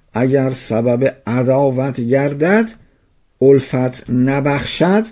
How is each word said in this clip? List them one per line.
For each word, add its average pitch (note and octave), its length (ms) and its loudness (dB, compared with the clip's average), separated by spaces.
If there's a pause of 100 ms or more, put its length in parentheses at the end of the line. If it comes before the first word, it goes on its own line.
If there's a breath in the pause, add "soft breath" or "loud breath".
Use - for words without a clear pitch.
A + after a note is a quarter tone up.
(140 soft breath)
اگر C3 380 0
سبب B2 760 -2
عداوت C3 760 0
گردد، C#3+ 680 0 (720)
الفت C3 680 2
نبخشد، C#3 1040 0